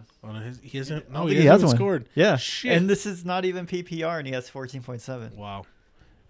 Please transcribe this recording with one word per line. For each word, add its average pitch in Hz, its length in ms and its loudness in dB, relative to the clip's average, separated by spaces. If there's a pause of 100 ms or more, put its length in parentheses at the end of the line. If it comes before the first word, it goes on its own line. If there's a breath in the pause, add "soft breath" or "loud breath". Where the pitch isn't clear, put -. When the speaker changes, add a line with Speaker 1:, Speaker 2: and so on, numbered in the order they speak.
(220)
Speaker 1:
One 110 140 -14
of 110 80 -10
his, 123 180 -14
he 131 180 -14
hasn't, 151 300 -8
Speaker 2:
I 127 40 -18
don't - 0 -
Speaker 1:
no, 160 140 -4
he 147 80 2
Speaker 2:
think 151 80 4
he 160 40 10
Speaker 1:
hasn't 185 160 10
Speaker 2:
has 151 100 6
one. - 40 4
Speaker 1:
scored. 160 360 -2
Speaker 2:
Yeah. 175 220 4
Speaker 1:
Shit. - 400 -4
Speaker 2:
And 180 140 4
this 196 160 0
is 180 180 -10
not 180 220 -4
even 180 200 -4
P 175 180 -8
P 165 200 -8
R, 165 140 -4
and 147 100 -8
he 131 60 -8
has 123 160 -6
fourteen 131 340 -12
point 120 180 -12
seven. 117 360 -12
Speaker 1:
Wow. 101 280 -12 (640 soft breath)